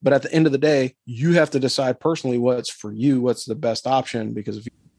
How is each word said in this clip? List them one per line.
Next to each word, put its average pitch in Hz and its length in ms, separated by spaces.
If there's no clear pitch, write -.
But 139 100
at 139 100
the - 100
end 160 140
of 143 60
the 135 60
day, 139 360
you 127 260
have 165 180
to 135 100
decide 127 400
personally 135 380
what's 123 320
for - 220
you, 127 280
what's 120 240
the 113 100
best 117 320
option, 123 460
because 104 260
if 110 80
you - 60